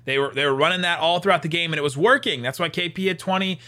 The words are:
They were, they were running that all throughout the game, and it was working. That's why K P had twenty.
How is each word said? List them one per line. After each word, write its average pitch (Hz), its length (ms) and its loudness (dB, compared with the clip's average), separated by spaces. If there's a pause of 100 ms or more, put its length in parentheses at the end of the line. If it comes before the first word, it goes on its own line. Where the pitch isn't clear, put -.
They 135 120 -2
were, 139 160 0
they 139 120 0
were 139 100 2
running 170 280 2
that 170 180 0
all 170 180 2
throughout 180 220 2
the 165 80 -4
game, 170 240 -2
and 151 40 -2
it 143 60 0
was 139 140 -2
working. 208 440 2
That's 127 160 -4
why 170 120 -2
K 175 180 -4
P 190 200 -4
had 185 120 -2
twenty. 190 480 -2